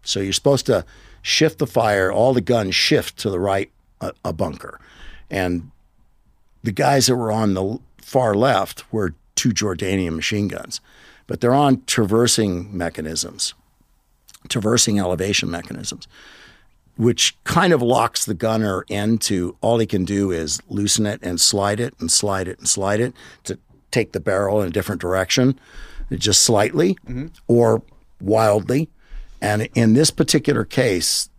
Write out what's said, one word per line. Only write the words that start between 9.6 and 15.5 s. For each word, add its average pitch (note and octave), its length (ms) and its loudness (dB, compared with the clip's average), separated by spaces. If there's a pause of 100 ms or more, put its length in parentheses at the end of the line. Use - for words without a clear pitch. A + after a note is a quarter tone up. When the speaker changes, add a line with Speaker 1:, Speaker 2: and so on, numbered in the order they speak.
Speaker 1:
machine G2+ 320 -4
guns, - 320 -10 (460)
but - 160 -6
they're A#2+ 120 4
on C3+ 300 4
traversing G#2 920 0
mechanisms, D#2+ 760 -8 (960)
traversing A2 500 2
elevation F#2 520 -2